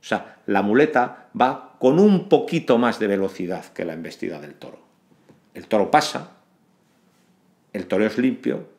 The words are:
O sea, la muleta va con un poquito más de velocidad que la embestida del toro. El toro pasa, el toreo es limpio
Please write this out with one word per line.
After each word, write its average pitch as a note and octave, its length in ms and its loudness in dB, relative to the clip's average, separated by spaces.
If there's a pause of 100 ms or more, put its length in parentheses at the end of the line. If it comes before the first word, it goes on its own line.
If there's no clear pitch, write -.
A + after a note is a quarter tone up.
O - 40 -20
sea, - 420 -8
la G2+ 160 0
muleta B2+ 640 0 (120)
va - 380 -2
con C#3 220 4
un G3 280 4
poquito D3+ 480 2
más A#2 220 0
de A2 80 -2
velocidad F#2+ 600 -4
que - 180 -10
la E2 80 -8
embestida E2+ 480 -12
del D2 140 -18
toro. - 260 -20 (760)
El - 140 -18
toro G#2 240 0
pasa, - 460 -2 (1300)
el F2+ 140 -8
toreo G#2 220 0
es G#2+ 100 -6
limpio - 500 -2 (100)